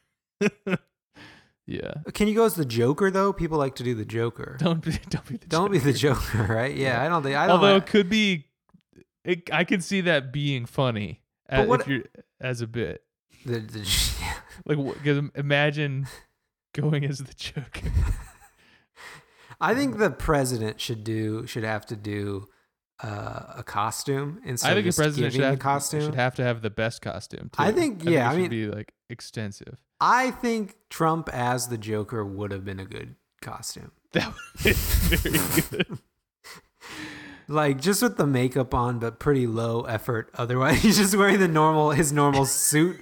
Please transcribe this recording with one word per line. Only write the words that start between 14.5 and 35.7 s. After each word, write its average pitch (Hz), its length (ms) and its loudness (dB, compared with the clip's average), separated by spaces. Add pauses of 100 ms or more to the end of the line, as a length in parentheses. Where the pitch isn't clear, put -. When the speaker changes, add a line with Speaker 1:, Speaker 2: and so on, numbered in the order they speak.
Speaker 1:
Like, 151 140 -2
wh-, 135 260 -4
'cause 143 140 2
im-, 143 160 -4
imagine 143 720 0 (340)
<laughs> - 320 -20
going 147 320 0
as 139 140 -4
the 135 160 -14
Joker. - 560 -8 (840)
Speaker 2:
<laughs> - 880 -20
I 170 140 2
think 226 240 0
the 202 120 4
president 127 680 0
should 110 240 -6
do, 110 420 -2
should 117 180 -6
have 110 240 -4
to 117 80 -8
do, 101 520 -6 (540)
uh, 104 560 -10
a 120 40 -12
costume 139 840 -4
instead 135 260 0
Speaker 1:
I 175 40 4
think 208 60 2
Speaker 2:
of - 60 2
just 180 120 0
Speaker 1:
the 156 60 4
president 147 300 0
should 131 60 0
Speaker 2:
giving 135 100 4
Speaker 1:
have, 139 80 0
Speaker 2:
the - 40 -12
costume. 143 380 0
Speaker 1:
should 151 140 -2
have 127 220 0
to 135 80 -2
have 117 180 0
the 110 80 -2
best 113 320 -4
costume, - 560 -10
Speaker 2:
I 156 120 4
Speaker 1:
too. 247 80 2
Speaker 2:
think, 254 220 0
Speaker 1:
I 160 40 -8
think 170 100 2
Speaker 2:
yeah, 127 100 4
Speaker 1:
it 117 40 2
Speaker 2:
I 135 40 2
Speaker 1:
should 175 80 0
Speaker 2:
mean, 180 100 0
Speaker 1:
be, 110 180 -4
like, 104 260 -10 (160)
extensive. - 680 -10 (240)
Speaker 2:
I 240 300 4
think 220 460 -4 (140)
Trump 160 420 0
as 123 360 -2
the 117 100 -6
Joker 107 460 -4
would 98 280 -6
have 98 120 -8
been 98 140 -8
a 95 60 -10
good - 320 -14 (260)
costume. - 480 -12 (120)
Speaker 1:
<laughs> - 100 -20
That - 200 0
would - 420 0
have - 480 2
been - 100 -2
very 147 300 2 (220)